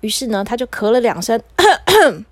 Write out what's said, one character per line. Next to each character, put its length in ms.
于 80
是 180
呢， 160
他 120
就 120
咳 240
了 80
两 220
声， 220
<clears throat> 880